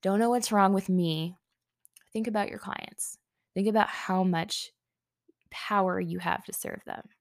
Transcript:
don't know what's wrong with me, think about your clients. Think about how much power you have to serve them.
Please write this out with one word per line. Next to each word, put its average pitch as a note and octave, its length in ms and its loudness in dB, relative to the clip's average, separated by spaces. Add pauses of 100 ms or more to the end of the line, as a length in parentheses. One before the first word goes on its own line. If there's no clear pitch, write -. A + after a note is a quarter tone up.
don't G3 160 2
know A#3 100 4
what's A#3+ 220 2
wrong G3+ 220 6
with F#3+ 140 0
me, E3+ 480 2 (760)
think A3 140 -2
about G#3 220 -2
your - 100 -12
clients. - 600 -10 (340)
Think G3 140 0
about G#3+ 220 4
how F#3 340 0
much F3 480 -2 (800)
power F#3+ 480 0
you F3 180 -4
have F3 280 -2
to - 80 -12
serve - 320 -8
them. - 180 -10 (180)